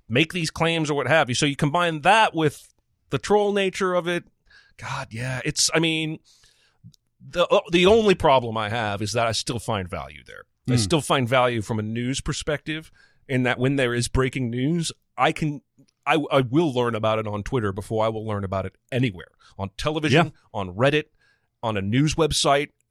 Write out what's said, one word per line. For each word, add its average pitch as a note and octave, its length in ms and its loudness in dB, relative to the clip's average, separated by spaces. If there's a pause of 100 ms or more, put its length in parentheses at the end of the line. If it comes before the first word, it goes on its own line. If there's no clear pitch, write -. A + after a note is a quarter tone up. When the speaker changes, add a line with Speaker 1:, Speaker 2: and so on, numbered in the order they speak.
Speaker 1:
make C#3+ 260 2
these E3 160 -4
claims E3 400 -2
or D3+ 40 -2
what C#3 120 -2
have D3+ 240 2
you. B2 60 -4
So D#3 100 0
you C#3+ 100 0
combine D#3+ 460 0
that G3+ 320 4
with D#3+ 400 -2 (360)
the C#3 80 -2
troll G#3 340 2
nature F#3+ 420 -2
of F3 140 -2
it. F3 160 -4 (540)
God, C3+ 340 -10
yeah. B2 320 -8
It's, - 280 -2
I E3 60 2
mean, D#3+ 400 0 (1080)
the, E3 200 -2
uh, F#3+ 140 4 (100)
the F3 160 6
only G#3+ 280 6
problem B2+ 420 4
I G#2+ 120 -2
have G#2 340 -2
is G2+ 100 -4
that A#2 140 2
I A#2 60 0
still - 260 -4
find G2+ 300 -4
value D2 380 -12
there. G1+ 160 -18 (260)
I B2+ 40 0
Speaker 2:
Hmm. B2+ 60 6
Speaker 1:
still A#2 220 2
find C3+ 280 2
value B2 340 2
from A2 160 -4
a G#2+ 40 -2
news A#2+ 380 -4
perspective D#3 680 -6 (380)
in B2+ 160 0
that B2 140 0
when C3+ 180 2
there B2 180 2
is A#2+ 140 -2
breaking C3 420 0
news, D3+ 420 -2 (240)
I C#3+ 160 2
can, D3 300 -6 (440)
I, D3+ 240 2
I C#3 120 4
will C3+ 300 0
learn A#2+ 220 0
about A2 240 0
it A2 80 -4
on G#2 160 -6
Twitter G#2+ 300 -2
before A2 320 -4
I A2+ 40 0
will A2 180 -6
learn G2+ 180 -4
about F#2+ 220 -4
it - 80 -14 (180)
anywhere. A#2 360 -2 (300)
On F#2+ 180 -8
television, D3+ 500 2
Speaker 2:
Yeah. D3+ 60 -8 (200)
Speaker 1:
on F#2 220 -8
Reddit, C#3+ 300 2 (580)
on A2 140 -2
a G2 60 -4
news C3 320 0
website, D3 560 0 (200)